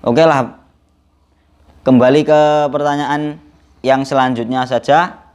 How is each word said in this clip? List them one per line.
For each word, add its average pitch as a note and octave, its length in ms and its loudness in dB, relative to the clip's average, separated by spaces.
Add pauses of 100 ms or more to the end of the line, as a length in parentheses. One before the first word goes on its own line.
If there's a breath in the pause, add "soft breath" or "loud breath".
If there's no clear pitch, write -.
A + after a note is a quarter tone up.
Oke B2+ 240 2
lah, C3+ 320 -2 (1300)
kembali C3 400 4
ke D3+ 140 4 (340)
pertanyaan D3 640 -4 (480)
yang C3+ 160 0
selanjutnya B2+ 640 -2
saja. C#3 480 0 (200)